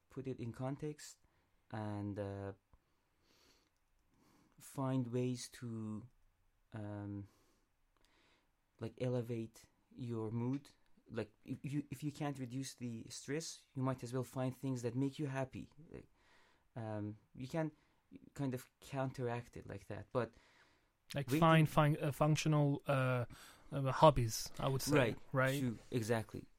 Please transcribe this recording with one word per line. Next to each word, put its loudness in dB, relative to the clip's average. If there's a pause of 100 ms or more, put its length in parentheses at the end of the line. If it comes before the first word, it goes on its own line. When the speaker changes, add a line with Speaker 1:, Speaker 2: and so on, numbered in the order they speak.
Speaker 1:
put -8
it -6
in -6
context, -8 (560)
and, -4
uh, -6 (2000)
find 0
ways 0 (120)
to, -6 (720)
um, -6 (1600)
like, -8
elevate -2 (360)
your -4
mood. 0 (500)
Like, -4 (140)
if -6
you, 0
if -10
you -2
can't -4
reduce -6
the -8
stress, -6 (140)
you -2
might 0
as -8
well 0
find -4
things -4
that -2
make 0
you -2
happy. -6 (240)
Like, -14 (720)
um, -6 (180)
you -10
can 0 (640)
kind -2
of -8 (240)
counteract -4
it -12
like -10
that, -8
but 2 (840)
Speaker 2:
Like, -4
Speaker 1:
waiting 4
Speaker 2:
find 8
fun-, 6
uh, 0
functional, 4
uh, 2 (480)
uh, 0
hobbies, 6 (100)
I 2
would 0
say, 4
Speaker 1:
Right, 6 (160)
Speaker 2:
right? 2
Speaker 1:
true, 0 (120)
exactly. 0 (140)